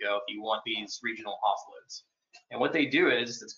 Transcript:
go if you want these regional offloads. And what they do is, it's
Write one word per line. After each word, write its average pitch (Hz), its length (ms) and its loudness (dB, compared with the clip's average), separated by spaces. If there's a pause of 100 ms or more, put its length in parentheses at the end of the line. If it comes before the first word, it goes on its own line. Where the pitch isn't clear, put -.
go 104 120 2
if 101 120 0
you 104 140 -6
want 107 240 0
these 107 360 -6
regional 110 420 -6
offloads. - 580 -2 (480)
And 113 100 -4
what 143 120 2
they 151 140 4
do 151 240 6
is, 120 320 2
it's - 160 -14